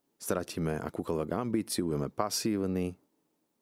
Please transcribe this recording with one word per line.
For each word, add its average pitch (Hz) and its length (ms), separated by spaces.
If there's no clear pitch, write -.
stratíme 87 640
akúkoľvek 78 480
ambíciu, 110 560
budeme 71 240
pasívni. 95 800